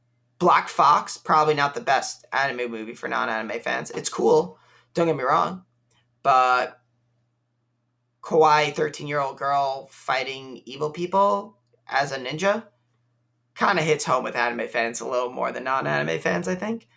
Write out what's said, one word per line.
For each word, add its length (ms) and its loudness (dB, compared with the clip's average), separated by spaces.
Black 300 4
Fox, 500 4
probably 360 4
not 200 0
the 60 -6
best 520 -2
anime 380 -2
movie 240 -10
for 140 -10
non-anime 520 -4
fans. 300 -4
It's 180 -6
cool. 500 2
Don't 120 2
get 100 2
me 80 -4
wrong. 400 0
But 580 4
kawaii 520 4
thirteen-year-old 600 -4
girl 560 -2
fighting 720 -6
evil 260 -6
people 680 -2
as 240 -2
a 80 -6
ninja 480 -2
kinda 280 0
hits 240 0
home 180 0
with 100 -6
anime 320 -2
fans 340 -4
a 60 -8
little 240 -2
more 220 -4
than 120 -10
non-anime 560 -2
fans, 280 -2
I 60 -2
think, 420 -6